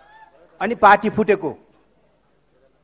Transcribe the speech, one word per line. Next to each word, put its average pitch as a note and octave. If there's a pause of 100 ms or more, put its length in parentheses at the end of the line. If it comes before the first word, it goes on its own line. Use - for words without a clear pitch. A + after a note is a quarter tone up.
(600)
अनि G#3+
पार्टी G#3
फुटेको। G3 (1300)